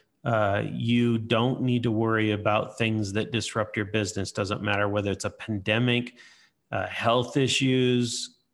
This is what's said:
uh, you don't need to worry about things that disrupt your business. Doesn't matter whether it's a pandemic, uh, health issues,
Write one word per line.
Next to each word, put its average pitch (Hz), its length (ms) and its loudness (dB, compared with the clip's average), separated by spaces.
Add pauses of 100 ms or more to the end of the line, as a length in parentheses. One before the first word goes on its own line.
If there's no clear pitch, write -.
(260)
uh, 107 440 2
you 120 480 2
don't 113 440 0
need 123 220 2
to 120 80 2
worry 110 400 2
about 107 460 0
things 110 360 0
that 107 180 -2
disrupt 110 460 -4
your 107 80 -2
business. 98 460 -2
Doesn't 101 300 -4
matter 101 280 0
whether 101 220 0
it's 98 140 -4
a 101 40 -2
pandemic, 117 840 -2 (560)
uh, 98 160 -4
health 117 500 0
issues, 127 960 2 (220)